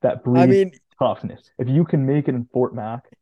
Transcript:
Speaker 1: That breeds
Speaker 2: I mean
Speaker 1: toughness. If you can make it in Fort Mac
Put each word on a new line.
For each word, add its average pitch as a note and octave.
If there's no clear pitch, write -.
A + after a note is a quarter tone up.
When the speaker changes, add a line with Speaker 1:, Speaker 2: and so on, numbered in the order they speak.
Speaker 1:
That -
breeds B2+
Speaker 2:
I C3
mean F#3+
Speaker 1:
toughness. A2
If B2
you D3+
can D3
make C#3+
it D3
in A#2+
Fort B2+
Mac A2+